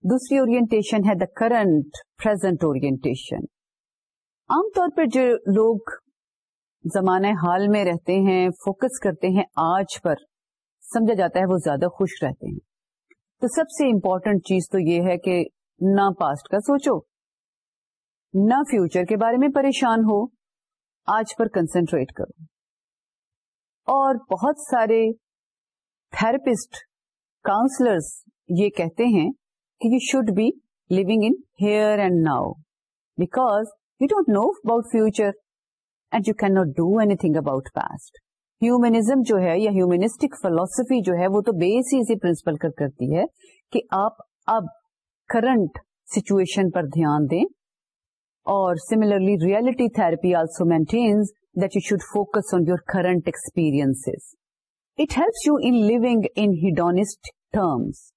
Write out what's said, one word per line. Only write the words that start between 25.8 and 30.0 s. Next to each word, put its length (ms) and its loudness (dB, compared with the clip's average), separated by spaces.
تھراپسٹ، 800 -2
کاؤنسلرز 580 0
یہ 200 2
کہتے 360 -2
ہیں 260 2
کہ 80 0
you 80 4
should 440 0